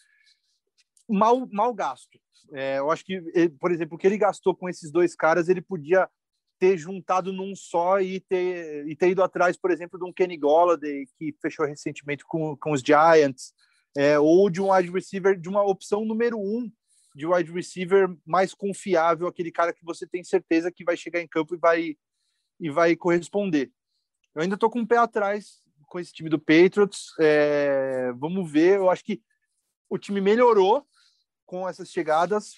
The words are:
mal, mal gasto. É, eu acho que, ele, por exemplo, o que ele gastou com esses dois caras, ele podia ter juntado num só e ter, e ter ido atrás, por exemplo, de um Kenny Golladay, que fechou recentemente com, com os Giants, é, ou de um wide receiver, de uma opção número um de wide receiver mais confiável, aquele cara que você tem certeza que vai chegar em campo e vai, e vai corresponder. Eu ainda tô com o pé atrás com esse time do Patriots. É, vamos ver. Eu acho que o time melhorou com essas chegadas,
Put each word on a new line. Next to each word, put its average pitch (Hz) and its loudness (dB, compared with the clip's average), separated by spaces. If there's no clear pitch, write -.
mal, 226 2
mal 220 -2
gasto. 156 -10
É, 135 -6
eu 139 -2
acho 160 -4
que, 190 -8
ele, 170 4
por 165 -4
exemplo, 165 -4
o - -12
que 190 0
ele 208 2
gastou 190 0
com 180 -12
esses 165 -12
dois 170 0
caras, 165 2
ele 185 0
podia 170 0
ter 185 4
juntado 185 -6
num 190 -10
só 180 -2
e 190 -4
ter, 170 -6
e 156 -10
ter 180 2
ido 190 2
atrás, 180 0
por 185 -2
exemplo, 170 -6
de 175 -2
um 175 -10
Kenny 180 -2
Golladay, 147 2
que 151 -8
fechou 156 -4
recentemente 143 -10
com, 151 -6
com 156 -6
os 139 -2
Giants, 147 4
é, 147 2
ou 170 4
de 175 -4
um 196 0
wide 185 2
receiver, 190 -2
de 165 -12
uma 202 0
opção 208 -2
número 226 -2
um 214 -6
de 143 -10
wide 170 0
receiver 185 0
mais 180 0
confiável, 175 -2
aquele 170 -8
cara 170 -2
que - -20
você 165 -12
tem 180 -10
certeza 170 -2
que 170 -16
vai 175 -2
chegar 170 -8
em 165 -8
campo 160 -4
e - -6
vai, 165 0
e 170 -8
vai 165 2
corresponder. 170 -2
Eu 151 -6
ainda 190 -2
tô 226 0
com 240 -6
o 226 -4
pé 240 2
atrás 214 -2
com 180 -12
esse 175 -14
time 160 -12
do 156 0
Patriots. 185 4
É, 143 2
vamos 170 -6
ver. 170 4
Eu 190 2
acho 180 0
que - -8
o 196 -6
time 202 -6
melhorou 220 4
com 185 -10
essas 175 -12
chegadas, 175 -2